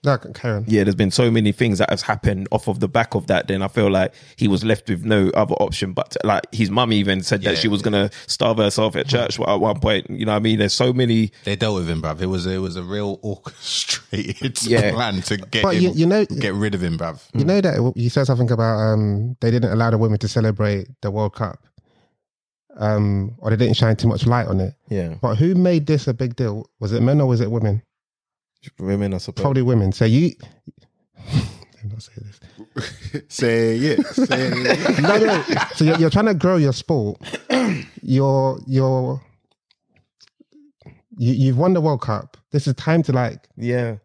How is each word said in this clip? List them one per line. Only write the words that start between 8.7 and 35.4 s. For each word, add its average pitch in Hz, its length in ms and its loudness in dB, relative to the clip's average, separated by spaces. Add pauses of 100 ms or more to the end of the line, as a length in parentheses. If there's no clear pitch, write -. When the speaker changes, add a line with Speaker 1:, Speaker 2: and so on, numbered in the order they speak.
Speaker 2:
at 98 100 -2
church 120 320 -2
at 101 220 0
one 107 180 0
point. 107 300 0
You - 160 -6
know 107 80 0
what 107 100 0
I 113 40 2
mean? 110 120 2
There's 104 140 0
so 127 180 2
many 117 400 2 (140)
Speaker 3:
They 101 100 -2
dealt 107 200 -2
with 87 140 -2
him, 80 120 -2
bruv. 78 200 -6
It 92 40 -2
was, 92 200 -4
it 95 120 -4
was 92 180 -6
a 90 80 -10
real 101 380 -6
orchestrated - 1400 -8
<laughs> 113 40 -4
Speaker 2:
Yeah. 117 240 2
Speaker 3:
plan 107 300 -4
to 104 160 -4
get - 260 -2
Speaker 1:
But 185 120 2
Speaker 3:
him, 175 80 2
Speaker 1:
you, 180 100 2
you 160 120 2
know, 202 200 2
Speaker 3:
get 110 280 -4
rid 101 220 -2
of 90 80 -4
him, 82 140 -2
bruv. 82 240 -8 (120)
Speaker 1:
you 139 120 0
know 190 160 2
that 170 140 0
w-, 117 200 0
you 120 140 -2
said 139 160 2
something 123 260 2
about, 113 280 2
um, 107 600 0
they 117 120 2
didn't 117 200 2
allow 113 180 2
the 110 80 2
women 107 220 2
to 107 80 -2
celebrate 104 600 0 (120)
the 101 120 -6
World 104 240 -2
Cup, - 300 -8 (1120)
um, 104 600 0
or 110 140 -2
they 113 40 4
didn't 117 220 2
shine 113 180 4
too 110 140 0
much - 160 0
light 120 220 2
on 98 120 0
it. 95 140 -2 (160)
Speaker 2:
Yeah. 87 320 -4
Speaker 1:
But 113 140 0
who 170 200 2
made 175 320 4
this 151 200 0
a 131 60 0
big 117 220 -4
deal? 110 340 -4 (120)
Was 104 100 -2
it 113 100 0
men 139 200 4
or 135 60 4
was 120 120 2
it 117 120 0
women? 110 320 0 (960)
Speaker 2:
Women, 98 340 -2
I 92 40 -4
suppose. - 260 -8
Speaker 1:
Probably 131 180 2
women. 113 300 2
So 113 140 2
you, 131 260 4 (460)
<laughs> - 400 -20 (100)
let - 560 -6
me 104 80 -10
not 107 100 -14
say - 140 -20
this. - 1120 -14
Speaker 4:
<laughs> - 0 -
Say 117 500 0
it. 156 300 0
Say 247 460 0
it. 302 460 0
Speaker 1:
<laughs> - 20 2
No, 196 160 4
no. 202 260 2 (320)